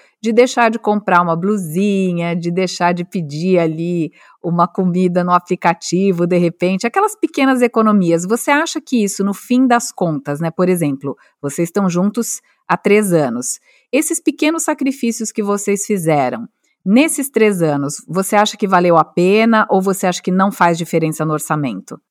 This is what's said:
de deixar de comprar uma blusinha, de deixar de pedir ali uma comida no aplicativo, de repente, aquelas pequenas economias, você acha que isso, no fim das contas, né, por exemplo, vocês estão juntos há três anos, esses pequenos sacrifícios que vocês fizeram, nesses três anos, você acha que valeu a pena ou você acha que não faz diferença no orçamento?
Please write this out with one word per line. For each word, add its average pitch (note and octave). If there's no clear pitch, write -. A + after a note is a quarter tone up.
de A3+
deixar A#3+
de A3+
comprar G#3
uma F3
blusinha, F3+
de F3
deixar F3+
de F3
pedir E3+
ali E3
uma E3+
comida F3+
no F3+
aplicativo, F3+
de F3+
repente, F3+
aquelas G4
pequenas C4+
economias, G#3
você A#3
acha D#4
que A#3+
isso, G3+
no G3+
fim B3+
das A#3+
contas, D3
né, E3
por F3+
exemplo, C#3+
vocês E3
estão G3+
juntos G3
há F3
três G3+
anos, B2
esses E4
pequenos D#4+
sacrifícios C4
que -
vocês G3+
fizeram, C#3+
nesses C#4
três G#3
anos, C#3+
você F#3
acha G#3
que G#3
valeu F3
a D#3
pena G#3+
ou F#3+
você F#3+
acha F3+
que F#3
não F#3+
faz E3+
diferença D#3+
no D#3
orçamento? D3